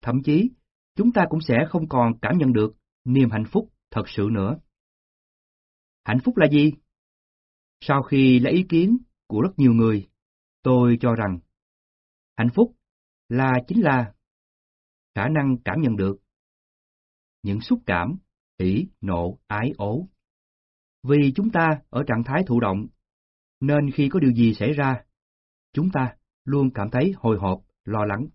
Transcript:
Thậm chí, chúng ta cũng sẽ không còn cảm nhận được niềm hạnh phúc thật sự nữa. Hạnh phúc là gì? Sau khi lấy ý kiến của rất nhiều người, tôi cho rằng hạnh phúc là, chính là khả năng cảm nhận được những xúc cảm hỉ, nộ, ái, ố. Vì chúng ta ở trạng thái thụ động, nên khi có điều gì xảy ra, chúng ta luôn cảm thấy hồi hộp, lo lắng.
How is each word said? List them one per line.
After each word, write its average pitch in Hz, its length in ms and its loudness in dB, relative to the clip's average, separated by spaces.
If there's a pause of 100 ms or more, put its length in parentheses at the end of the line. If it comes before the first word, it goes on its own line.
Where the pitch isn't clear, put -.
Thậm 123 220 -2
chí, 180 260 2 (440)
chúng 240 180 2
ta 190 180 2
cũng 160 100 -2
sẽ 135 140 -2 (140)
không 160 200 -4
còn 117 340 0
cảm 156 160 0
nhận 135 140 2
được 110 240 0 (280)
niềm 127 260 2
hạnh 110 220 -4
phúc 220 200 -4 (180)
thật 104 160 -4
sự 104 260 -4
nữa. 110 260 -2 (1500)
Hạnh 110 200 0
phúc 247 120 -2
là 170 140 4
gì? 147 220 4 (1080)
Sau 139 220 0
khi 131 360 4
lấy 123 140 2
ý 185 160 0
kiến 185 300 2 (280)
của 107 140 -4
rất 185 160 0
nhiều 131 160 6
người, 113 360 2 (540)
tôi 123 380 4
cho 120 140 0
rằng 101 240 -4 (1000)
hạnh 117 180 0
phúc 233 220 2 (520)
là, 131 240 0 (160)
chính 202 120 0
là 131 340 0 (1000)
khả 110 140 -4
năng 139 360 0
cảm 98 160 -4
nhận 117 160 0
được 98 220 -2 (1200)
những 98 180 -4
xúc 240 260 -2
cảm 95 300 -4 (420)
hỉ, 98 280 -2 (140)
nộ, 87 460 -6
ái, 107 320 -4
ố. 120 300 -6 (960)
Vì 139 320 2
chúng 208 160 -2
ta 160 400 0
ở 139 160 -4
trạng 117 180 -2
thái 139 220 -2
thụ 120 140 0
động, 104 260 -2 (760)
nên 143 340 0
khi 139 180 0
có 185 80 0
điều 135 120 4
gì 117 220 4
xảy 120 180 -2
ra, 135 320 -2 (680)
chúng 160 200 -2
ta 131 240 -4 (280)
luôn 135 300 0
cảm 101 160 -6
thấy 156 260 0
hồi 110 220 -2
hộp, 95 260 -4 (200)
lo 107 200 -4
lắng. 104 300 -4